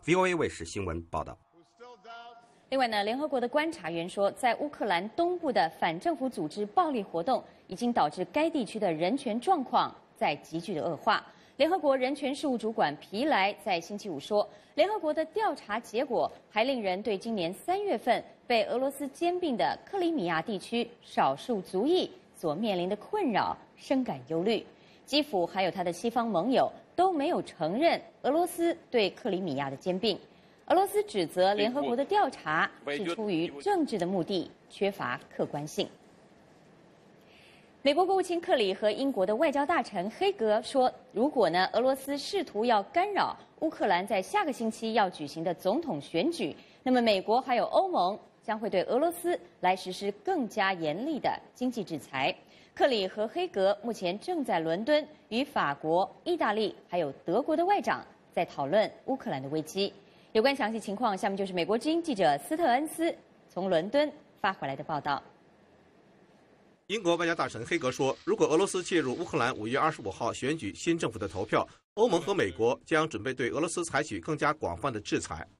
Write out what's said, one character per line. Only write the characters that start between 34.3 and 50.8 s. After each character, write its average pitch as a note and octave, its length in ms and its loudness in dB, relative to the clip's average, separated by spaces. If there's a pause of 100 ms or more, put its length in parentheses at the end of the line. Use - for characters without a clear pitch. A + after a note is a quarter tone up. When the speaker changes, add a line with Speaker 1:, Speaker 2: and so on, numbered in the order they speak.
Speaker 2:
缺 G3+ 220 -2
乏 B2+ 260 -4 (160)
客 - 120 -2
观 D3+ 200 -8
性。 D#3 220 -4 (2000)
美 C#4+ 100 4
国 E4 100 4
国 F#4+ 120 2
务 F#4+ 40 4
卿 F4 220 -2
克 F4 140 2
里 G#3 180 2
和 G#3 160 0
英 C4+ 220 -2
国 G3+ 120 0
的 G#3 120 2
外 D4 160 2
交 C#4+ 120 0
大 D4 200 2
臣 G3 260 -4
黑 F#4+ 240 0
格 A3 300 2
说， B3+ 280 2 (220)
如 B3+ 160 2
果 A#3 220 4
呢， F3+ 200 4
俄 G#3 80 2
罗 C4 140 4
斯 C#4 240 -4
试 E4+ 260 -2
图 G#3+ 220 -2
要 A3+ 160 6
干 F4+ 320 0
扰 D#3 240 0 (220)
乌 D#4+ 100 0
克 D4+ 160 -4
兰 F#3 220 4
在 G#3 120 2
下 F#4+ 240 0
个 D4+ 80 -2
星 A3+ 200 -2
期 A3 220 -6
要 G#3+ 140 4
举 D#3 200 -6
行 D#3+ 160 -8
的 F3+ 100 -2
总 G3 260 0
统 A3 220 -6
选 G3+ 300 0
举， F3 240 -4 (260)
那 B3+ 100 0
么 B3+ 80 6
美 G#3+ 220 4
国 A3 180 2
还 C4 180 0
有 F#3 80 2
欧 F#4+ 220 2
盟 G#3 320 0 (220)
将 A3 180 -4
会 A3 80 -4
对 F#3+ 180 2
俄 A3 120 0
罗 E4 140 2
斯 E4+ 280 -2 (200)
来 F#3 160 4
实 F#3 160 -8
施 G3+ 200 -4 (120)
更 D#4 260 0
加 G3 240 0
严 E3 320 -2